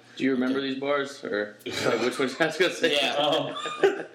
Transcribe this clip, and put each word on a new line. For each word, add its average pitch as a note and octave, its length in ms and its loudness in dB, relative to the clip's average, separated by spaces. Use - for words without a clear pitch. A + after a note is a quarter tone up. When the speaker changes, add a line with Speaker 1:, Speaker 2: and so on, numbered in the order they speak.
Speaker 1:
Do B2+ 60 -4
you C3 100 4
remember C3 280 0
Speaker 2:
Okay. C3+ 100 -2
Speaker 1:
these C3+ 80 -6
bars? C#3 460 -2
Or, G#2 360 -4
Speaker 3:
<laughs> - 60 -16
Speaker 1:
like, A#2+ 360 0
which B2 160 0
ones? C3 180 0
<laughs> - 40 -8
I D#3+ 60 4
was D3+ 100 -4
gonna F3 160 4
say. D#3 220 0
Speaker 2:
Yeah. C3+ 200 2
Speaker 3:
Um, D3 320 2
<laughs> - 380 -2